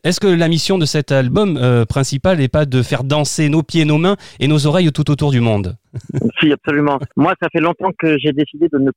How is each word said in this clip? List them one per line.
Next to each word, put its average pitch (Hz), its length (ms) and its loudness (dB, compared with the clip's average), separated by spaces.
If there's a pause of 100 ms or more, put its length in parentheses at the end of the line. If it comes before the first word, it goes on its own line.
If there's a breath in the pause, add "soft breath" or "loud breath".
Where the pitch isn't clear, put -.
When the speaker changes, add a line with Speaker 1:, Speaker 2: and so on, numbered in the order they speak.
Speaker 1:
est-ce 175 160 -2
que - 80 -2
la 170 220 2
mission 185 300 0
de 160 60 0
cet 147 280 -2
album, 139 480 0
euh, 123 240 2
principal 139 540 -2
n'est 135 100 0
pas 151 160 0
de 127 180 0
faire 123 220 -4
danser 147 440 0
nos 156 140 2
pieds, 160 220 0
nos 151 140 2
mains 185 180 2 (240 loud breath)
et 135 80 0
nos 147 180 2
oreilles 165 240 2
tout 151 220 -2
autour 147 180 0
du 127 100 2
monde ? 104 360 0 (160)
Speaker 2:
<laughs> - 480 -6
Si, 156 100 4
absolument. 143 480 0 (160)
Moi, 165 260 2
ça 170 120 -2
fait 170 80 0
longtemps 175 360 -2
que 160 220 0
j'ai 143 140 -2
décidé 147 400 -2
de 143 60 0
ne 135 180 0